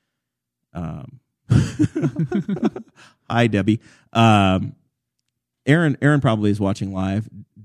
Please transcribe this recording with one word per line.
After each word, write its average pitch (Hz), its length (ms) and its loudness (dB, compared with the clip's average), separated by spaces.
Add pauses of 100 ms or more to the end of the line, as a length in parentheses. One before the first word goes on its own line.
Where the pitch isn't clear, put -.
(720)
Um, 82 460 -12 (300)
<laughs> - 1800 -4
hi, 117 180 2
Debbie. 104 320 0 (340)
Um, 101 640 4 (880)
Aaron, 151 360 2
Aaron 143 200 2
probably 107 300 0
is 101 80 -4
watching 98 340 -4
live. 95 340 -4 (380)